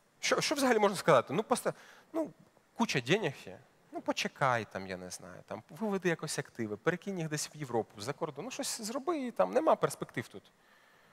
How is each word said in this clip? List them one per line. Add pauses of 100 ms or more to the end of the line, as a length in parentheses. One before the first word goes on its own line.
(200)
Що,
що
взагалі
можна
сказати?
Ну,
поста-, (380)
ну, (460)
куча
денег (120)
є. (340)
Ну,
почекай
там,
я
не
знаю,
там,
виведи
якось
активи,
перекинь
їх
десь
в
Європу,
за
кордон.
Ну,
щось
зроби,
і
там
нема
перспектив
тут. (720)